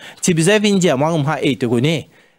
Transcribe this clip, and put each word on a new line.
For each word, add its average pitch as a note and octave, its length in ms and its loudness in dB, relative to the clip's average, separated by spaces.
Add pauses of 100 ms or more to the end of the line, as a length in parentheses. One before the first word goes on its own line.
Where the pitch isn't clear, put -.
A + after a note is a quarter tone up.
(220)
si F#3 100 2
vous D#3+ 160 2
avez G#3+ 220 2
une G3 80 2
dire, E3 200 2
moi, D#3 140 0
on D#3 100 0
m'a, C#3+ 180 -4
hey, C#3 160 -2
tu A#2+ 120 -4
connais, C3 400 -2 (300)